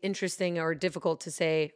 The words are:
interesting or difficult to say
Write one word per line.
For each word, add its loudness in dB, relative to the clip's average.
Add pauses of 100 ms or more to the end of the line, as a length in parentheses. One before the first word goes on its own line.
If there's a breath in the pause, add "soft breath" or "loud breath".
interesting 0
or 2
difficult 0
to -8
say 2